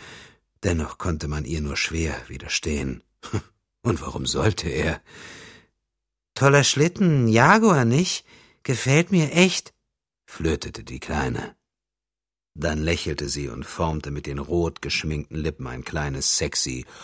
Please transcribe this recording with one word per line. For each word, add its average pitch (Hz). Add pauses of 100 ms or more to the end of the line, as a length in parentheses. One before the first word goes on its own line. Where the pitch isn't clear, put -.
(640)
Dennoch 82
konnte 80
man 73
ihr 78
nur 71
schwer 82 (140)
widerstehen. 71 (180)
<laughs> -
Und 87
warum -
sollte 67
er? 76 (1300)
„Toller 139
Schlitten, 156
Jaguar, 151
nicht? 139 (380)
Gefällt 139
mir 175
echt“, 180 (520)
flötete -
die 65
Kleine. 67 (1000)
Dann 76
lächelte 76
sie 71
und 62
formte 78
mit 71
den 69
rot 82
geschminkten 76
Lippen 78
ein 64
kleines 73
sexy - (180)